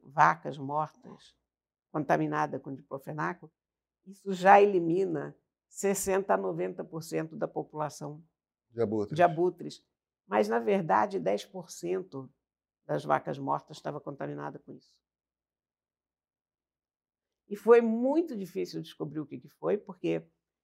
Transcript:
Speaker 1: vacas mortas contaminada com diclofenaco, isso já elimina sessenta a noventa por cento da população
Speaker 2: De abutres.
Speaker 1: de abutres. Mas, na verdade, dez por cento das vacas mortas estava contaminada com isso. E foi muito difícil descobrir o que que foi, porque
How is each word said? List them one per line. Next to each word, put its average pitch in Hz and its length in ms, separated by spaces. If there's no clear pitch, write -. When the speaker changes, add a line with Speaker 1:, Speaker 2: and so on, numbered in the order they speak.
Speaker 1:
vacas 151 540
mortas 143 760
contaminada 156 680
com 139 160
diclofenaco, 156 760
isso 196 280
já 190 280
elimina 170 720
sessenta 196 640
a 190 40
noventa 180 460
por 160 200
cento 160 340
da 160 100
população 151 760
Speaker 2:
De 113 120
abutres. 107 340
Speaker 1:
de 170 80
abutres. 170 600
Mas, 208 220
na 233 100
verdade, 196 600
dez 196 260
por 180 260
cento 175 580
das 147 200
vacas 147 320
mortas 143 400
estava 147 240
contaminada 147 560
com 147 160
isso. - 240
E 202 80
foi 233 260
muito 254 540
difícil 180 460
descobrir 156 380
o 151 80
que 131 120
que 139 100
foi, 175 280
porque 165 480